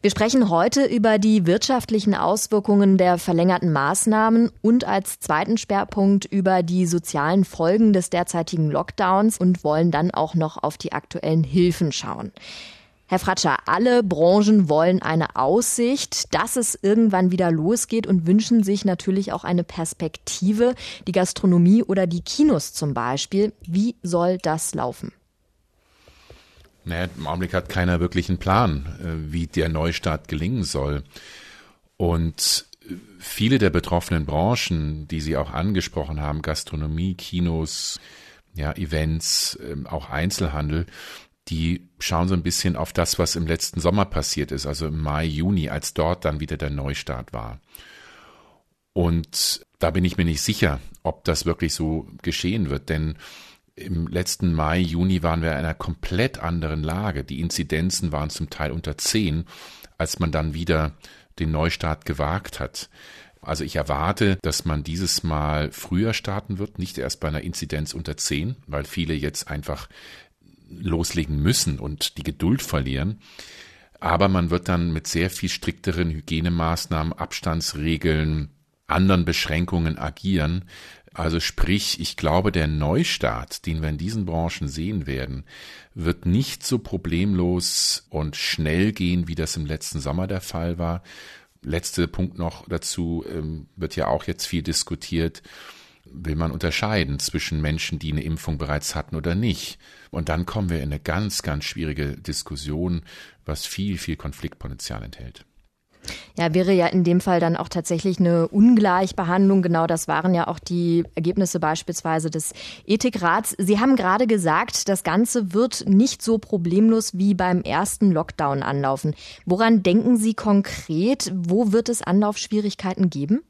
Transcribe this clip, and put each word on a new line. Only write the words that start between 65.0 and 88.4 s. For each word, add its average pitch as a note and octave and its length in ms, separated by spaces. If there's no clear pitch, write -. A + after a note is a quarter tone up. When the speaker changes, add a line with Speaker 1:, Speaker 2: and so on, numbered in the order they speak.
Speaker 2:
Mal D2+ 480
früher G#2+ 420
starten G2+ 460
wird, G#2 200
nicht F2+ 180
erst - 240
bei D#2 80
einer D2+ 120
Inzidenz D#2 520
unter D#2 240
zehn, D#2+ 400
weil D2 160
viele D#2+ 300
jetzt D2 340
einfach D2 400
loslegen E2 720
müssen D#2+ 380
und - 380
die - 60
Geduld F2+ 380
verlieren. C#2+ 600
Aber E2+ 260
man F2+ 220
wird E2+ 180
dann E2+ 240
mit D#2 160
sehr F2 220
viel - 200
strikteren E2+ 640
Hygienemaßnahmen, E2 1000
Abstandsregeln, D#2 1400
anderen F#2 380
Beschränkungen E2 760
agieren. F2 680
Also E2 280
sprich, - 580
ich - 160
glaube, F2+ 380
der D#2 140
Neustart, D2+ 960
den D#2+ 160
wir D#2 80
in D2+ 80
diesen G2 280
Branchen E2 440
sehen D#2+ 380
werden, C2 360
wird E2+ 320
nicht G#2 400
so B2 140
problemlos F2+ 1300
und D2+ 280
schnell F2 560